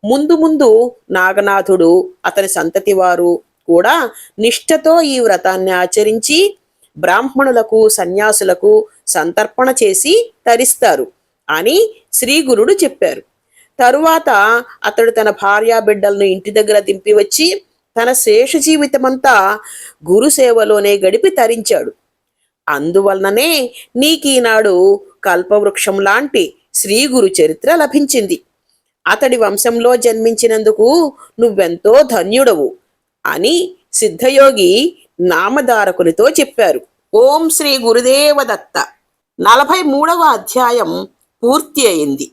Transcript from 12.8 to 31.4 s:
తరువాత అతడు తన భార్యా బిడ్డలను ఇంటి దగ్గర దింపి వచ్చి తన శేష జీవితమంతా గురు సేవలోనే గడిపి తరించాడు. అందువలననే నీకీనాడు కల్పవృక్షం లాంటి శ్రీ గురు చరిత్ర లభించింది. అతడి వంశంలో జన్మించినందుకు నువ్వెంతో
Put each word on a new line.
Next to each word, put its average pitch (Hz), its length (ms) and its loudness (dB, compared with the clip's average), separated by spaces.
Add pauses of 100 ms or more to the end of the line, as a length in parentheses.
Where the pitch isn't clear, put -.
తరువాత 311 500 2 (540)
అతడు 226 280 0
తన 220 180 0
భార్యా 208 500 0
బిడ్డలను 202 440 0
ఇంటి 190 280 -4
దగ్గర 208 280 0
దింపి 202 340 -2
వచ్చి 208 340 0 (480)
తన 233 180 -2
శేష 240 420 0
జీవితమంతా 269 800 0 (760)
గురు 220 200 2
సేవలోనే 214 680 2
గడిపి 202 320 0
తరించాడు. 226 640 -2 (760)
అందువలననే 196 840 -2 (440)
నీకీనాడు 247 800 0 (480)
కల్పవృక్షం 196 760 -2
లాంటి 214 440 -2 (300)
శ్రీ 202 340 -2
గురు 247 220 2 (100)
చరిత్ర 190 360 0
లభించింది. 277 600 -2 (680)
అతడి 247 320 0
వంశంలో 233 580 0
జన్మించినందుకు 220 920 0 (520)
నువ్వెంతో 196 640 0